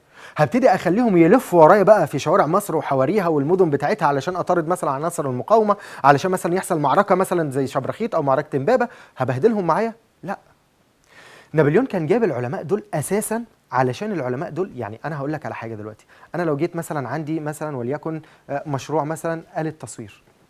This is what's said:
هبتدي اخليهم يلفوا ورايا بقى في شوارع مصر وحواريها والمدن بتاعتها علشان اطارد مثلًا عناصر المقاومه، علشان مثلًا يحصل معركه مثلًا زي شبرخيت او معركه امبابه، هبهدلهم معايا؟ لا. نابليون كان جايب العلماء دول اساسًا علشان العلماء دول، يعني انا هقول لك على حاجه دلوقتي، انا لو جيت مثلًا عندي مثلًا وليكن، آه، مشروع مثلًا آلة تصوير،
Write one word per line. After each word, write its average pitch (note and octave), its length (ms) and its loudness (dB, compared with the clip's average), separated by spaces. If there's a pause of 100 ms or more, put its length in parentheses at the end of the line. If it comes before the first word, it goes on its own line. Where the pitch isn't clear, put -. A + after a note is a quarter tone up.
(380)
هبتدي A3+ 320 4
اخليهم F#3+ 480 2
يلفوا E3+ 460 6
ورايا F#3+ 200 8
بقى F#3 240 6
في C#3+ 120 -6
شوارع D#3+ 280 2
مصر F3 280 0
وحواريها D3+ 520 0
والمدن E3 420 2
بتاعتها D3+ 380 0
علشان C#3+ 280 -2
اطارد E3+ 320 -2
مثلًا F3+ 240 -2
عناصر D3+ 340 -4
المقاومه، G3+ 500 2 (280)
علشان C#3+ 280 6
مثلًا F3+ 240 -2
يحصل F#3 240 -2
معركه D3+ 360 2
مثلًا F3+ 360 0
زي C3+ 160 -2
شبرخيت C3+ 480 -6
او E3 80 0
معركه C#3+ 340 0
امبابه، A#3+ 300 0 (300)
هبهدلهم E3 500 0
معايا؟ G#3 260 0 (300)
لا. - 160 -10 (1120)
نابليون D#3 320 4
كان E3 220 -4
جايب A3+ 160 2
العلماء C3 400 -4
دول F#3+ 200 -4 (100)
اساسًا G#3 500 -4 (280)
علشان B2+ 400 -2
العلماء C#3 380 -6
دول، E3 260 -6
يعني A2 300 -10
انا D3+ 120 -8
هقول C#3 160 -6
لك D3+ 120 -10
على A2+ 100 -8
حاجه A2+ 200 -12
دلوقتي، G#2+ 300 -14 (300)
انا E3+ 80 -4
لو D3+ 140 -2
جيت E3+ 180 -4
مثلًا C#3+ 340 -8
عندي D#3 300 -6
مثلًا D3+ 380 -8
وليكن، C#3+ 440 -6 (280)
آه، C#3 180 -6
مشروع C#3+ 360 -4
مثلًا E3 380 -6 (160)
آلة D#3+ 120 -4
تصوير، B2+ 540 -16 (260)